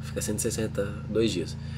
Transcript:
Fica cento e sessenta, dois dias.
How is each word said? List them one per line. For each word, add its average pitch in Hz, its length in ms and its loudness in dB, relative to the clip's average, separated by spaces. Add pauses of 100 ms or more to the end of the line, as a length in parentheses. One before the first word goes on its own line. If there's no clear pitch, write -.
Fica - 180 -4
cento 107 160 0
e - 60 0
sessenta, 107 420 0 (240)
dois 107 220 4
dias. - 260 -2 (200)